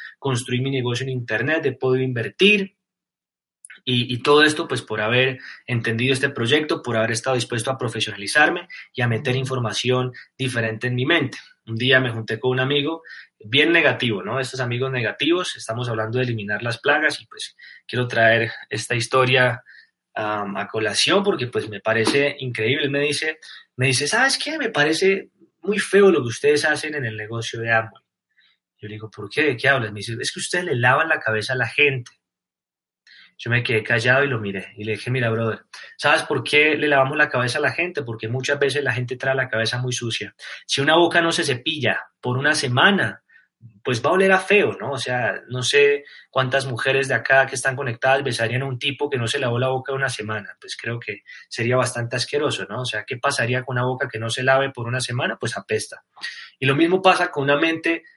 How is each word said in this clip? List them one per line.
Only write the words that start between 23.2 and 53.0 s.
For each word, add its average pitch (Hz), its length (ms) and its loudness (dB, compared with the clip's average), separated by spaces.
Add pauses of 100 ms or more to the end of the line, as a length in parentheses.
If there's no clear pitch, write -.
me 127 100 2
dice, 131 200 0
"¿Sabes 262 300 2
qué? 311 200 -6
Me 262 120 -2
parece 160 600 2 (320)
muy 196 180 -2
feo 196 320 6
lo 151 100 4
que 120 60 -2
ustedes 143 380 2
hacen 151 300 -2
en 135 100 -4
el 110 120 -8
negocio 113 420 -8
de 117 120 -2
Amway". 113 320 0 (760)
Yo 107 100 -16
le 104 80 -12
digo, 107 140 -12
"¿Por 104 200 -14
qué? 151 140 -2
¿De 127 140 0
qué 135 120 0
hablas?". 117 220 0
Me 107 80 -10
dice, 113 200 -8
"Es - 120 -6
que 190 80 -10
ustedes 180 260 -4
le 180 100 -2
lavan 131 340 4
la 156 100 0
cabeza 110 340 -2
a 131 40 -4
la 120 100 -2
gente". 135 440 0 (1300)
Yo - 120 -8
me 120 140 2
quedé 110 200 0
callado 127 400 4
y 143 40 2
lo 127 120 -2
miré 98 380 -8
y 107 60 -10
le 110 100 -4
dije, 123 180 -6
Mira, 123 180 0
brother, 113 360 -2 (320)
¿sabes 151 260 2
por 135 200 -2
qué 151 320 4
le 147 120 0
lavamos 139 300 4
la 147 120 4
cabeza 123 280 0
a 151 40 -2
la 131 100 0
gente? 175 320 -4
Porque 113 240 -8
muchas 131 320 -2
veces 139 240 2
la 123 100 0
gente 123 240 -4
trae 135 180 0
la 131 140 0
cabeza 113 300 -2
muy 123 120 -4
sucia. 110 440 -6 (300)
Si - 160 0
una 156 140 4
boca 170 240 4
no 165 120 2
se 170 120 0
cepilla 135 560 -2 (220)
por 123 160 0
una 147 160 2
semana, 139 720 2 (600)
pues 123 200 0
va 143 60 4
a 170 40 4
oler 190 180 6
a 190 80 6
feo, 185 400 2
¿no? 131 120 -6
O 139 60 -4
sea, 120 500 -2
no 123 140 -6
sé 143 420 4 (260)
cuántas 131 360 0
mujeres 131 420 0
de 131 80 0
acá 135 300 4
que 131 100 -6
están 127 200 -2
conectadas 135 480 0
besarían 117 380 -2
a 139 40 -4
un 127 140 -6
tipo 147 300 -4
que 139 80 -2
no 117 100 -2
se 139 120 -2
lavó 120 200 0
la 131 100 0
boca 131 240 -2
una 135 160 -2
semana. 107 500 -8
Pues - 200 -14
creo 120 200 -6
que 104 240 -12 (260)
sería 120 260 0
bastante 120 400 -2
asqueroso, 127 540 -2
¿no? 127 120 -8
O 127 40 -6
sea, 110 200 -6